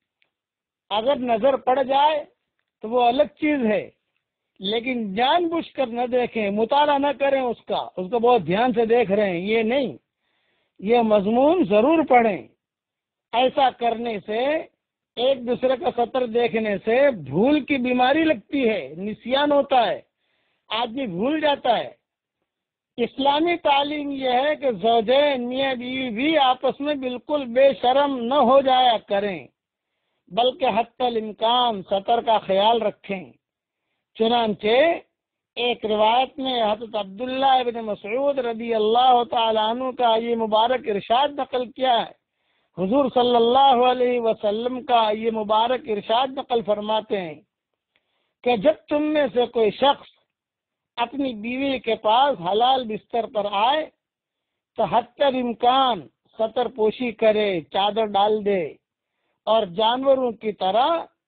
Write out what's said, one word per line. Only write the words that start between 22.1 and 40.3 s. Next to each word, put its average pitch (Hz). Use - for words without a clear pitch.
इस्लामी 285
तालीम 285
यह 254
है 302
कि 254
ज़ौजैन, 233
मियाँ 262
बीवी 254
भी 285
आपस 262
में 294
बिल्कुल 262
बेशरम 269
न 233
हो 269
जाया 254
करें, 196
बल्कि 254
हत्तल 233
इम्कान 220
सतर 202
का 220
ख्याल 208
रखें। 185
चुनांचे 226
एक 240
रिवायत 220
में 262
हज़रत 214
अब्दुल्ला 254
इब्न 240
मसऊद 240
रदी 233
अल्लाह 240
तआला 226
अन्हु 254
का 240
ये 233